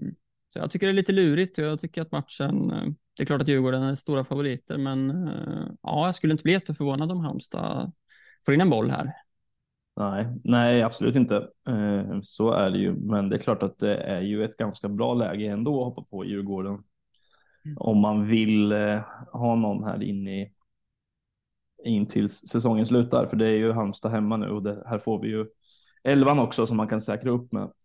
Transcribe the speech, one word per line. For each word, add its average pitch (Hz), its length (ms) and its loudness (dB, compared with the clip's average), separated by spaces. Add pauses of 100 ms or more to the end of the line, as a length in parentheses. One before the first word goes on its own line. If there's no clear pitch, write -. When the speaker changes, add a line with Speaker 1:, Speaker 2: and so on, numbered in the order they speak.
(520)
Speaker 1:
så - 60 -10
jag - 120 -4
tycker 190 160 0
det 196 60 4
är - 20 2
lite 196 180 2
lurigt, 185 460 4
och 156 60 0
jag 151 160 -2
tycker 165 220 -8
att 160 100 -12
matchen, 143 580 -2
eh, - 160 -4 (300)
det 143 60 -4
är 139 40 -2
klart 139 160 0
att 131 60 -2
Djurgården 131 340 2
är 135 120 0
stora 139 300 -2
favoriter, 139 540 -4
men, 135 320 -2
eh, - 560 -4 (160)
ja, 147 240 0
jag 180 80 0
skulle 156 180 2
inte 151 100 0
bli 156 100 4
jätteförvånad 156 600 -2
om 185 80 -2
Halmstad - 720 -6 (540)
får 139 80 6
in 151 60 6
en 185 100 6
boll 120 200 2
här. 135 220 -2 (840)
Speaker 2:
Nej, 101 300 -2 (180)
nej, 120 380 4
absolut 113 340 0
inte. 120 200 4 (320)
Eh, 101 540 -2
så 110 280 -2
är 95 200 2
det 95 80 0
ju, 95 160 0
men 101 340 -2
det 98 80 0
är 120 40 -4
klart 110 220 -2
att 95 160 -4
det - 180 0
är 95 240 -4
ju 104 240 -2
ett 117 120 -8
ganska 104 320 -6
bra 113 260 -2
läge 107 320 -2
ändå 117 340 -2
att 123 40 -2
hoppa 123 260 -8
på 95 140 -8
Djurgården. 98 480 -4 (920)
Speaker 1:
Mm. 151 120 -12
Speaker 2:
Om 110 220 2
man 104 280 4
vill, 107 460 4
eh, 104 280 2 (320)
ha 120 220 0
någon 107 300 0
här 104 180 -6
in 98 260 -4
i, 98 240 -6 (1300)
in 107 220 2
tills 104 260 0
säsongen 117 540 0
slutar, 120 400 4
för - 100 -4
det 110 100 4
är 110 100 4
ju 110 160 2
Halmstad 110 400 -2
hemma 107 240 0
nu, 101 120 -4
och 104 140 -4
det, 101 240 -4
här 117 120 -2
får 107 240 -2
vi 110 60 -4
ju 110 180 -4 (580)
elvan 139 340 6
också 120 280 2
som 113 100 0
man 107 120 2
kan 107 120 0
säkra 110 300 -2
upp 123 220 -2
med, 107 180 -4 (140)